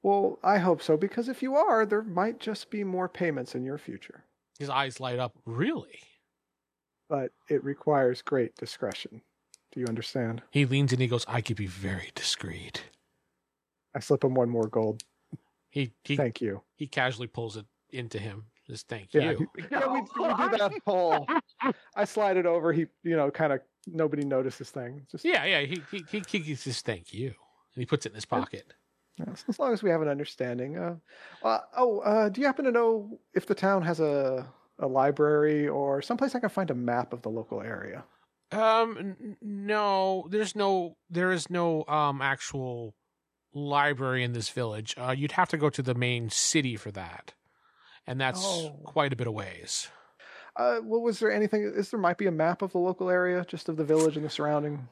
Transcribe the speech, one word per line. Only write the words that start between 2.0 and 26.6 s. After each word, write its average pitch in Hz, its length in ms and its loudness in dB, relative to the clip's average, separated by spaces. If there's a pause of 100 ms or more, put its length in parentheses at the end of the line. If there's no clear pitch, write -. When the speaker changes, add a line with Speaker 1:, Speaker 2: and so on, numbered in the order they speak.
Speaker 1:
might 214 380 -2
just - 300 -8
be 208 120 -4
more 185 260 -2
payments 147 460 -4
in 127 100 -4
your 135 140 -6
future. - 460 -16 (340)
Speaker 2:
His 143 100 -8
eyes 135 320 -2
light 123 180 -4
up. 123 140 -2 (120)
Really? 170 560 -4 (1080)
Speaker 1:
But 135 220 -2 (180)
it 147 140 0
requires 139 600 2
great 131 340 0
discretion. - 680 -10 (500)
Do 131 80 -8
you 123 60 -2
understand? 113 640 -4
Speaker 2:
He 143 140 4
leans 135 280 2
and 127 80 2
he 127 80 4
goes, 117 200 0
"I 120 140 -2
could 107 140 -2
be 101 100 -4
very 95 480 -8
discreet." - 720 -6 (1080)
Speaker 1:
I 139 60 -4
slip 139 240 2
him 131 100 4
one 123 140 4
more 117 180 2
gold. 110 360 0 (680)
Speaker 2:
He, 135 220 -2 (120)
he, 147 120 -2
Speaker 1:
Thank 131 240 0
you. 107 220 -4 (120)
Speaker 2:
he 151 120 -8
casually 123 420 -2
pulls 113 280 -8
it 104 100 -12 (240)
into 120 280 -8
him. 107 280 -10 (200)
Just, 113 220 -14
"Thank 104 240 -10
Speaker 1:
Yeah, 156 200 4
Speaker 2:
you." - 240 -2
Speaker 1:
he, 175 140 -12
yeah, 277 160 0
we, 262 140 0
we 339 340 -4
do 349 240 2
that 202 140 2 (140)
whole, 170 400 2 (680)
I 208 100 2
slide 202 340 2
it 175 80 2
over. 170 260 4
He, 156 140 2 (160)
you 165 140 2
know, 143 140 4
kinda, 143 300 2 (260)
nobody 151 380 0
notices 131 460 -2
thing. 135 400 -10
Just - 140 -12
Speaker 2:
Yeah, 311 200 4
yeah. 175 160 4
He, 147 300 -4
he, 190 140 -8 (260)
he, 208 80 0
he 151 160 -4
says, 127 260 -6